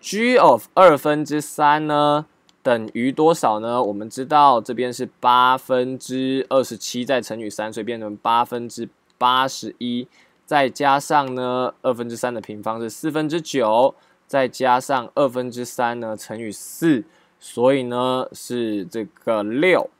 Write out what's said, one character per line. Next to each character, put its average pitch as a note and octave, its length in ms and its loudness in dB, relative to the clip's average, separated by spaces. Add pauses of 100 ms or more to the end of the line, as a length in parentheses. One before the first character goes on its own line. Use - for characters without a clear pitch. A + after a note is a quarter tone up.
g A#3+ 360 2
of D3+ 380 6
二 E3+ 220 8
分 D3+ 280 0
之 D3 160 -2
三 D3+ 460 0
呢， D3 400 2 (360)
等 A2+ 300 0
于 A#2+ 180 -2
多 D#3 220 4
少 A#2 280 0
呢？ A#2+ 220 -2
我 G#2 100 -2
们 G#2 180 -8
知 B2+ 160 -8
道 C#3+ 340 6
这 A2+ 140 -6
边 B2 180 -4
是 A#2+ 160 -8 (100)
八 B2 380 4
分 C3 420 -2
之 C3 520 -4
二 C3+ 120 2
十 A#2 140 -6
七 B2 300 -8
再 B2 160 0
乘 A2 180 -10
以 A2 80 -10
三， G#2+ 240 -10
所 A2+ 80 -10
以 G#2+ 40 -6
变 A#2 140 -8
成 G#2+ 200 -10
八 A#2 260 0
分 A#2+ 240 -10
之 A#2 200 -10 (280)
八 B2+ 320 2
十 - 300 -12
一， A#2+ 280 -6 (380)
再 C#3+ 240 0
加 C#3 320 0
上 C#3 340 -2
呢， B2+ 480 -4
二 C3 100 0
分 A#2+ 160 -6
之 A#2 80 -10
三 B2 160 -4
的 A2+ 80 -8
平 G#2 220 -14
方 A2+ 180 -6
是 A#2 80 -6
四 D#3 220 -6
分 D#3 180 -2
之 E3+ 120 -4
九， A#2+ 540 2 (320)
再 C3+ 200 0
加 B2+ 320 2
上 B2+ 360 -4
二 C#3 140 2
分 B2 220 -6
之 A#2+ 140 -8
三 A#2+ 340 -4
呢， A2 180 -8
乘 A2 240 -14
以 A2 120 -10
四， - 520 -2 (360)
所 B2+ 340 2
以 C3+ 80 -2
呢， B2 500 -2
是 A2 520 -6
这 G#2 200 -8
个 G#2+ 380 -4
六 C#3+ 580 0